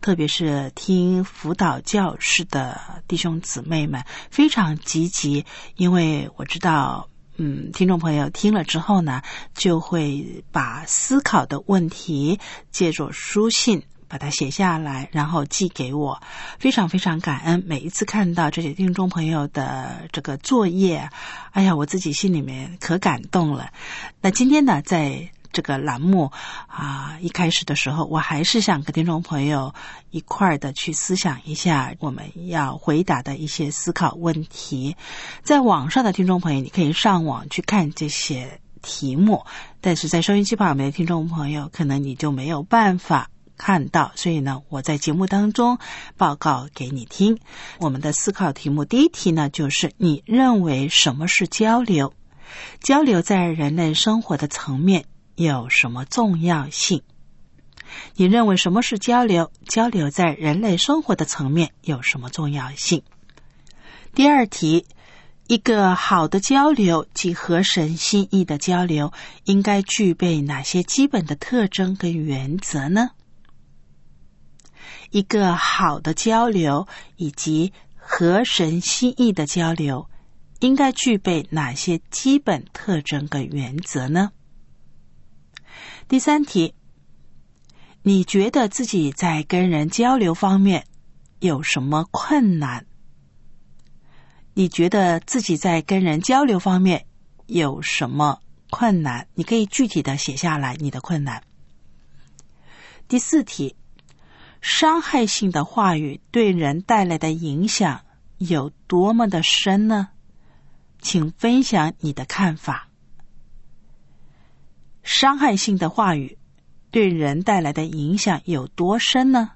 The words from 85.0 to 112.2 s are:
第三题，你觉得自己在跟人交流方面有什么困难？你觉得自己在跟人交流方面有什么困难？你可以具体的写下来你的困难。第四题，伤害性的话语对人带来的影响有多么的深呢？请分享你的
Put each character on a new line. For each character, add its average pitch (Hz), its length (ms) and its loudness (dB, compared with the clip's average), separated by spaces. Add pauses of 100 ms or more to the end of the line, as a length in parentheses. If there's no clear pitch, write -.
第 262 100 4
三 294 260 4
题， 165 300 0 (1300)
你 196 220 4
觉 202 260 2
得 208 180 2
自 240 180 -4
己 156 260 0
在 160 320 -2
跟 180 260 2
人 151 180 2
交 240 280 2
流 180 180 2
方 196 260 4
面 196 240 4 (540)
有 156 240 0
什 - 180 -2
么 151 300 -2
困 226 480 2
难？ 123 260 -6 (1700)
你 190 140 2
觉 170 200 2
得 180 320 4
自 - 200 -4
己 180 160 0
在 165 240 0
跟 190 220 0
人 160 180 2
交 262 220 4
流 226 160 2
方 185 240 2
面 185 240 2 (400)
有 147 360 0
什 135 280 -4
么 147 300 0 (280)
困 196 340 2
难？ 123 320 -6
你 170 100 -4
可 226 100 -2
以 226 100 2
具 254 220 0
体 170 160 -2
的 135 140 -2
写 139 180 -6
下 156 240 -2
来 131 220 -4
你 143 100 -4
的 131 100 -12
困 156 220 -4
难。 120 220 -6 (1600)
第 247 120 0
四 294 260 2
题， - 320 -8 (840)
伤 320 420 2
害 240 240 2
性 196 240 0
的 160 140 0
话 190 340 2
语 147 220 -6 (100)
对 220 200 4
人 160 300 0
带 208 240 2
来 170 140 0
的 160 140 -2
影 165 360 -2
响 160 340 0 (360)
有 156 320 -2 (160)
多 190 260 4
么 233 160 4
的 175 140 0
深 202 460 2
呢？ 208 200 0 (920)
请 160 320 0
分 247 300 2
享 160 380 2
你 147 140 -4
的 131 100 -8